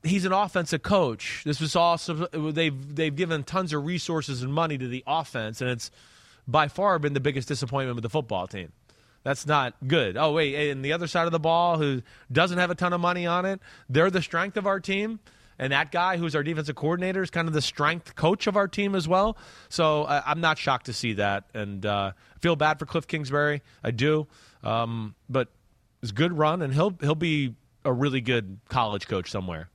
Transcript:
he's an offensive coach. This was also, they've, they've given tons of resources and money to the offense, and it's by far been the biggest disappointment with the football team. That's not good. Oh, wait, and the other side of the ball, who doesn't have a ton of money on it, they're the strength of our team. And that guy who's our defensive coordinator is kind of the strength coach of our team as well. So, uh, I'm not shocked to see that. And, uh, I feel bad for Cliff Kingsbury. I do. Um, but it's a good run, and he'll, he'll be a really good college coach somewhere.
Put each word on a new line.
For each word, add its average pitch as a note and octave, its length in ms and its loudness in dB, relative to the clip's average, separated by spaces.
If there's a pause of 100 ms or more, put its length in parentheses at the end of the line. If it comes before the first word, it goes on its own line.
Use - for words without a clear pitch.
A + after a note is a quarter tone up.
he's F3+ 240 2
an F#3 60 0
offensive F#3 500 0
coach. E3 640 0
This D3 120 0
was D#3 160 -2
also, E3+ 520 2 (260)
they've, D3 420 -2
they've D3+ 220 0
given D#3+ 280 -2
tons F3+ 280 -2
of D3 140 -2
resources D#3 560 -4
and C3 100 -4
money D#3 240 0
to B2+ 120 -6
the B2 180 -8
offense, C3 560 -4
and B2+ 80 0
it's A#2+ 200 -6 (560)
by D3 220 2
far F#3+ 300 2
been D3 160 -2
the C#3 60 0
biggest C3 280 -2
disappointment C3+ 480 -4
with A#2 60 -6
the A2+ 80 -4
football A2 360 -4
team. F2+ 260 -12 (500)
That's C3+ 240 -4
not C#3+ 280 0 (120)
good. B2+ 300 2
Oh, D3+ 160 2
wait, D3 380 0
and C3+ 120 -6
the C#3+ 120 0
other E3+ 120 -4
side E3+ 200 0
of E3+ 60 -2
the E3 60 0
ball, E3 380 4
who C#3+ 240 2 (320)
doesn't F3 240 4
have F3+ 140 2
a F3 40 0
ton F3+ 200 0
of F3 80 0
money F3+ 240 0
on F3 180 0
it, F#3+ 160 -2 (300)
they're D#3+ 200 6
the F3+ 120 0
strength F3+ 340 -2
of G3+ 100 0
our G3 140 2
team. G#3 400 -2 (380)
And C3+ 160 0
that D3 180 2
guy F3+ 240 2
who's E3+ 180 -2
our D3+ 80 2
defensive D3+ 320 -4
coordinator F3+ 480 -2
is F3+ 60 -4
kind E3 180 -2
of E3 60 -2
the D3+ 80 2
strength D3+ 560 -2
coach F3+ 300 2
of G3+ 100 2
our G3+ 100 4
team G3+ 280 -2
as F3 120 0
well. F#3+ 300 2 (320)
So, D3+ 360 2
uh, C#3+ 200 2
I'm D3+ 160 0
not D#3+ 160 4
shocked - 300 0
to A#2 80 -6
see A#2 200 -2
that. G2+ 380 0
And, G2+ 320 -6
uh, G2+ 300 0
I - 240 -20
feel E3+ 180 2
bad D3+ 220 2
for D3 80 -10
Cliff E3 200 -2
Kingsbury. D3 540 0 (240)
I A2+ 60 -2
do. D3 360 2 (380)
Um, A2+ 500 -4 (140)
but B2+ 200 0 (520)
it's G#2+ 120 -8
a - 20 -8
good D#3+ 180 2
run, D#3 300 2
and C3+ 100 -2
he'll, F3 300 2
he'll D3 120 2
be D3+ 400 0 (300)
a C3+ 80 2
really C3 300 0
good A2 360 -2 (120)
college G#2+ 360 0
coach F#2+ 240 -2
somewhere. F2 440 -6